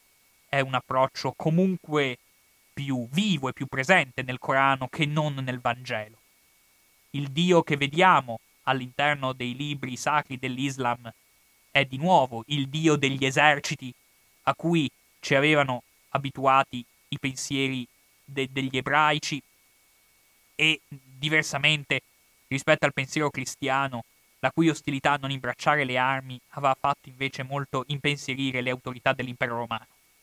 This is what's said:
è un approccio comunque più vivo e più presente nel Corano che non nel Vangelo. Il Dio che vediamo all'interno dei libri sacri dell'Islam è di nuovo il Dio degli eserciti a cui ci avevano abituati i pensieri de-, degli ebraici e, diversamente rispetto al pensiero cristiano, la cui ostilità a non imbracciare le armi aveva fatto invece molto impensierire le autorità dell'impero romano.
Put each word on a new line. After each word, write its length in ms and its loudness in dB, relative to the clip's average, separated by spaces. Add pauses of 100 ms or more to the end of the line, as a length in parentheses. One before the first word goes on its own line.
(480)
è 120 0
un 140 -2
approccio 600 0
comunque 840 0 (540)
più 380 -4
vivo 380 0
e 40 -2
più 140 -8
presente 560 0
nel 160 -8
Corano 500 2
che 160 -4
non 300 -2
nel 260 -6
Vangelo. 560 -6 (920)
Il 200 -6
Dio 320 4
che 140 -2
vediamo 640 4 (240)
all'interno 680 0
dei 220 -6
libri 420 -6
sacri 420 -2
dell'Islam 720 -4 (600)
è 140 2
di 120 -6
nuovo 520 2
il 200 -2
Dio 280 2
degli 280 0
eserciti 680 2 (520)
a 100 0
cui 360 2 (300)
ci 140 0
avevano 480 4 (280)
abituati 720 2 (240)
i 100 -8
pensieri 680 -4 (380)
de-, 260 -4
degli 260 -4
ebraici 640 0 (1120)
e, 340 2
diversamente 1120 -2 (460)
rispetto 360 2
al 80 2
pensiero 380 -2
cristiano, 720 -4 (360)
la 100 2
cui 180 2
ostilità 440 0
a 80 0
non 100 -6
imbracciare 540 0
le 140 -2
armi 400 -2 (120)
aveva 280 0
fatto 300 -2
invece 340 -6
molto 460 -4
impensierire 720 -2
le 100 -2
autorità 420 -2
dell'impero 440 -4
romano. 300 -8 (360)